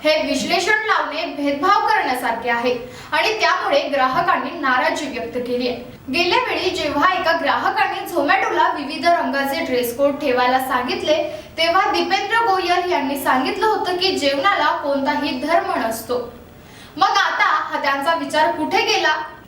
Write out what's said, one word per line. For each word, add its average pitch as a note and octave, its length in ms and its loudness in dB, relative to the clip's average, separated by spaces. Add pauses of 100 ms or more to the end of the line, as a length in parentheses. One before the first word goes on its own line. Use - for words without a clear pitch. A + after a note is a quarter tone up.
हे D#4 240 2
विश्लेषण F4+ 580 0
लावणे E4 400 0
भेदभाव E4+ 640 2
करण्यासारखे B3 640 0
आहे A#3+ 240 0 (380)
आणि F#4 280 0
त्यामुळे E4+ 420 2
ग्राहकांनी C#4+ 760 0
नाराजी D4 480 0
व्यक्त A#3+ 300 -8
केली B3 300 -2
आहे. A#3+ 100 -4 (360)
गेल्या F4+ 260 2 (100)
वेळी F#4 200 -2
जेव्हा D#4+ 440 0
एका E4+ 180 0 (100)
ग्राहकाने F4+ 720 0
Zomato-ला F4 600 2
विविध D4+ 340 -2
रंगाचे C#4 580 0
ड्रेस B3 320 -2
कोड C#4+ 140 2
ठेवायला B3+ 480 2
सांगितले, D4+ 580 0 (400)
तेव्हा F4 340 2
दीपेंद्र G4+ 540 0
गोयल F4+ 460 2
यांनी C4+ 320 -2
सांगितलं E4 420 0
होतं F#4+ 320 0
की F#4 200 0
जेवणाला C#4+ 680 2
कोणताही C#4 560 0
धर्म E4+ 360 0
नसतो. A#3+ 580 -4 (640)
मग F#4+ 120 4
आता F4 400 2
हा - 320 -2
त्यांचा C#4 320 0
विचार D4+ 380 0
कुठे D4+ 300 0
गेला F#4 340 2 (320)